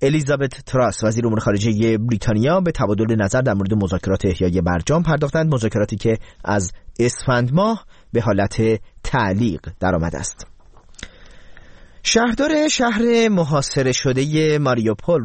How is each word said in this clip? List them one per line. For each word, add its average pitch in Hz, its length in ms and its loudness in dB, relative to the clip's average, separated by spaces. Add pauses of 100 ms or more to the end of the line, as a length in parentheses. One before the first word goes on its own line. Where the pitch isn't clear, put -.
الیزابت 139 640 0
تراس، 123 380 0
وزیر 113 220 0
امور 110 140 0
خارجه 110 580 2
بریتانیا، 117 640 0
به 175 120 0
تبادل 107 460 0
نظر 104 220 0
در 127 140 2
مورد 98 200 0
مذاکرات 95 500 0
احیای 92 360 0
برجام 90 420 0
پرداختند، 156 520 0
مذاکراتی 107 420 0
که 110 220 0 (260)
از 98 280 -2 (260)
اسفند 123 560 0
ماه 208 300 0 (280)
به 113 80 0
حالت 101 420 0 (420)
تعلیق 101 560 0 (200)
درآمده 85 380 0
است. - 280 -12 (1600)
شهردار 277 680 2
شهر 233 600 2
محاصره 147 640 0
شده 151 680 0
ماریوپول 123 680 0